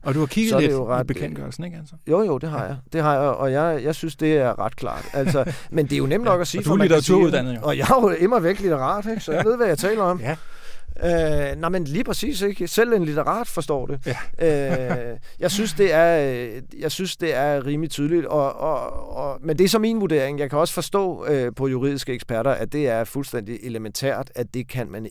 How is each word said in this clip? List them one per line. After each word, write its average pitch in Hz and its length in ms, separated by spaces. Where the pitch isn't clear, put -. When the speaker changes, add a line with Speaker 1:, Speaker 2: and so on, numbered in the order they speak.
Speaker 1:
Og 139 100
du 151 60
har 151 80
kigget 220 220
Speaker 2:
Så - 60
er - 40
det 151 100
Speaker 1:
lidt 139 80
Speaker 2:
jo 127 100
ret 127 160
Speaker 1:
i 123 40
bekendtgørelsen, 143 560
ikke, 170 140
altså? 156 180
Speaker 2:
Jo, 170 140
jo, 160 140
det 156 120
har 147 140
Speaker 1:
Ja. 92 40
Speaker 2:
jeg. 135 100
Det 160 80
har 151 120
jeg, 135 100
og 135 280
jeg, 151 320
jeg 151 120
synes, 160 200
det 156 220
er 123 220
ret 104 160
klart. 80 380
Altså, 139 440
Speaker 1:
<laughs> - 140
Speaker 2:
men 156 140
det 143 80
er 139 40
jo 135 80
nemt 175 180
nok 185 180
at 165 60
sige, - 140
Speaker 1:
Og - 40
du 147 40
er 165 40
Speaker 2:
for 190 40
man 202 100
kan 160 140
sige 165 220
Speaker 1:
litteraturuddannet, 127 380
jo. 143 60
Speaker 2:
Og 143 100
jeg 139 120
er 262 120
jo 208 80
immer 185 300
væk 185 200
litterat, 175 460
ikke? 220 160
Så 160 100
jeg 170 140
Speaker 1:
Ja. 220 40
Speaker 2:
ved, 240 80
hvad 240 100
jeg 156 100
taler 208 260
om. 175 180
Speaker 1:
Ja. 135 140
Speaker 2:
Øh, 151 560
nej, 165 100
men 180 140
lige 165 200
præcis, 196 380
ikke? 202 260
Selv 233 260
en 185 120
litterat 156 420
forstår 143 380
det. 139 300
Speaker 1:
Ja. 135 720
Speaker 2:
Øh, 113 60
jeg 175 120
synes, 196 220
det 180 200
er, 160 400
øh, 131 60
jeg 151 120
synes, 185 260
det 160 160
er 139 320
rimelig 151 260
tydeligt, 151 340
og, 143 280
og, 143 600
og, 139 260
men 151 160
det 180 60
er 196 60
så 226 100
min 220 220
vurdering. 147 380
Jeg 143 100
kan 147 100
også 170 140
forstå, 180 520
øh, 131 300
på 135 120
juridiske 131 460
eksperter, 120 380
at 113 200
det 147 160
er 113 160
fuldstændig 117 600
elementært, 117 720
at 123 180
det 123 140
kan 123 240
man 107 200